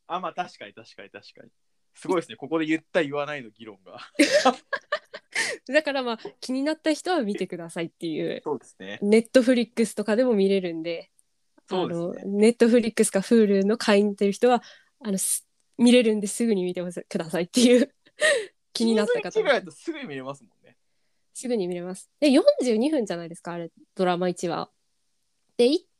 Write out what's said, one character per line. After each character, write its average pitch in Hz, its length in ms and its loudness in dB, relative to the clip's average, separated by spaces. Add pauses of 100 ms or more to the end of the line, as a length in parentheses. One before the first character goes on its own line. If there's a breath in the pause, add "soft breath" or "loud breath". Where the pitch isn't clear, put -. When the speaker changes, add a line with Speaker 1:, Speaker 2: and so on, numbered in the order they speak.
Speaker 1:
あ、 170 140 -6
ま 175 80 -8
あ 160 40 -14
確 180 260 -10
か 104 80 -14
に、 98 60 -20
確 - 220 -20
か 104 80 -18
に、 98 60 -20
確 - 240 -20
か - 100 -20
に。 - 60 -20 (460)
す - 120 -14
ご 175 60 0
い 180 40 2
で 165 60 0
す - 60 -18
ね。 113 80 -14
こ 143 100 -14
こ 160 100 -2
で 160 80 -2
言 156 140 0
っ - 20 -10
た - 220 -2
言 139 80 -4
わ 143 140 -4
な 147 100 -8
い 135 80 -12
の 110 60 -18
議 113 160 -20
論 101 180 -18
が。 92 160 -20 (180)
Speaker 2:
<laughs> - 1500 -2
だ 294 160 2
か 285 100 -4
ら 269 80 -2
ま 240 120 -4
あ、 220 60 -8 (200 loud breath)
気 - 120 -10
に 262 120 -2
な 311 100 -2
っ 311 80 -10
た 311 100 0
人 330 200 -4
は 330 100 2
見 202 140 -4
て 185 100 -4
く 185 100 -12
だ 170 140 -12
さ 175 120 -8
い 170 40 -4
っ 160 40 -12
て - 180 -12
い 156 140 -4
う。 160 220 -6
Speaker 1:
そ 147 120 -4
う - 40 -10
で - 60 -20
す - 140 -20
ね。 98 240 -12
Speaker 2:
Netflix 226 920 2
と 208 80 -6
か 208 120 0
で 254 80 2
も 247 100 2
見 196 160 2
れ 196 100 2
る 175 140 -6
ん 160 80 -8
で、 170 300 -10 (580)
Speaker 1:
そ 185 160 -2
う 170 40 -6
で 170 40 -6
す 170 60 -4
ね。 170 60 -4 (180)
Speaker 2:
あ - 20 -12
の、 202 140 -4
Netflix 226 720 4
か 196 80 0
Hulu 202 460 2
の 214 120 0
会 208 220 4
員 208 140 0
っ - 20 -8
て 208 100 -2
い 202 40 2
う - 20 -2
人 247 180 2
は、 240 140 2 (360 loud breath)
あ 220 120 -8
の、 190 60 -2
す-、 - 300 -4 (300)
見 240 140 6
れ 247 100 8
る 220 140 2
ん 208 40 -4
で 202 80 -6
す - 180 -4
ぐ 220 100 0
に 185 80 -2
見 180 100 -4
て 180 80 -6
く - 360 -10
だ 160 120 -6
さ 170 100 -4
い 175 40 -2
っ 175 40 -6
て - 140 0
い 247 220 6
う。 - 100 -4 (240)
<laughs> 554 560 -2
気 - 120 -2
に 453 100 2
な 427 80 2
っ - 40 -2
た 480 140 -2
方 - 60 -10
は。 - 20 -8
Speaker 1:
シ - 0 -
ー - 40 -12
ズ 440 60 0
ン - 20 0
一 - 20 0
ぐ 311 60 0
ら 240 80 4
い - 20 0
だ 185 60 -10
と 156 60 -18
す - 200 -12
ぐ 302 80 -10
に 262 80 -12
見 143 80 -10
れ 131 80 -10
ま 139 100 -10
す 139 100 -18
も - 60 -20
ん - 160 -20
ね。 - 100 -20 (600)
Speaker 2:
す - 120 -10
ぐ 240 80 0
に 185 120 -2
見 180 80 -6
れ 175 60 -8
ま 185 120 -10
す。 - 160 -18 (100)
で、 294 120 6
四 311 120 6 (200)
十 240 120 2
二 247 140 0
分 277 160 0
じ 185 80 -6
ゃ 170 40 -6
な 170 80 -10
い 160 40 -14
で 165 60 -14
す - 60 -20
か、 170 120 -10
あ 170 60 -8
れ、 165 120 -10 (220)
ド 190 120 0
ラ 180 120 2
マ 180 120 0
一 175 200 -6
話。 165 220 -6 (880)
で、 240 100 4
一 311 200 0 (120)